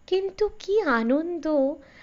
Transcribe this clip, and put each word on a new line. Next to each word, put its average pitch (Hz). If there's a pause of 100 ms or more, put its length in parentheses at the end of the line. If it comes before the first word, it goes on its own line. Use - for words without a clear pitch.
কিন্তু 392 (100)
কি 415
আনন্দ 294 (280)